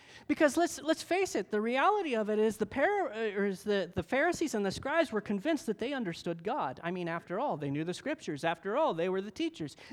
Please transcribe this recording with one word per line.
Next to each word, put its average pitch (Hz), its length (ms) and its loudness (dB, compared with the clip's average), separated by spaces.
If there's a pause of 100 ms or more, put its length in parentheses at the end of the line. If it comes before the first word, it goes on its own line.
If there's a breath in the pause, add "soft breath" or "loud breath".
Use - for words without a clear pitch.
(260 loud breath)
Because 302 320 4
let's, 339 240 2
let's 311 200 0
face 370 320 0
it, 214 160 -2
the 214 80 2
reality 277 560 2
of 220 140 2
it 214 100 2
is 214 200 4
the 214 80 0
par-, 339 480 2
uh, 220 200 -2
or 202 120 2
is 190 160 -2
the, 196 320 0
the 180 80 0
Pharisees 320 520 0
and 202 120 0
the 185 40 2
scribes 294 400 0
were 214 120 0
convinced 233 420 -2
that 220 140 -2
they 269 160 -2
understood 170 500 -4
God. 190 400 -2
I 175 60 -2
mean, 180 180 -2
after 170 320 -4
all, 254 160 0
they 147 140 -4
knew 147 120 -2
the 175 120 -4
scriptures. 170 500 -4
After 190 320 0
all, 294 160 4
they 170 160 0
were 190 140 0
the 214 80 -10
teachers. 311 440 -4 (180 loud breath)